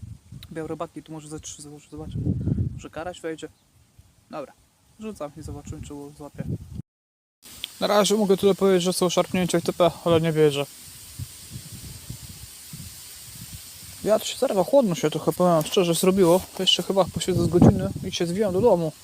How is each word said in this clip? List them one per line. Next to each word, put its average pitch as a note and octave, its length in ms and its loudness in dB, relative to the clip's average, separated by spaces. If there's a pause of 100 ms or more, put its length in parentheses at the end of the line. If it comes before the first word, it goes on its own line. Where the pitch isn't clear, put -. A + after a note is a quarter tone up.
(520)
białe D#3+ 160 -10
robaki, D#3+ 360 -10
to D#3 80 -18
może D3+ 180 -14
ze D3+ 100 -12
trzy - 220 -16
założę, D3 300 -18
zobaczę. D#3 260 -10 (560)
Może - 160 -14
karaś E3+ 320 -10
wejdzie. D#3+ 280 -8 (840)
Dobra, - 220 -12 (460)
rzucam F#3+ 380 -10
i D#3 40 -14
zobaczymy, D3 400 -12
czy D3 120 -14 (240)
złapie. D3 260 -12 (1400)
Na F#3 80 -2
razie G3+ 280 4
mogę G3 220 4
tyle G3 180 4
powiedzieć, F#3+ 280 4
że F3+ 100 0
są F#3 160 2
szarpnięcia F3+ 480 0
I E3+ 40 2
T - 120 -2
P, E3+ 180 4 (140)
ale E3 160 6
nie E3 100 0
wierzę. D3 340 4 (3500)
Wiatr G#3+ 220 2
się - 120 -8
zerwa, G3+ 260 0
chłodno A3 320 4
się D#3 140 0
trochę, D#3 220 -2
powiem E3+ 320 4
szczerze, E3+ 300 2
zrobiło. F#3 480 4 (180)
Jeszcze F#3 240 0
chyba F#3+ 220 2
posiedzę F3 380 -2
z E3+ 40 2
godziny F#3 420 6 (180)
i F#3+ 40 -8
się F3+ 160 -4
zwijam F#3 260 -2
do F#3 80 2
domu. F3 300 4 (120)